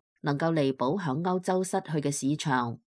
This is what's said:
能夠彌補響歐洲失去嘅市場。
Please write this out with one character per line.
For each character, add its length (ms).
能 180
夠 140
彌 240
補 260
響 200
歐 180
洲 240
失 160
去 120
嘅 180
市 260
場。 360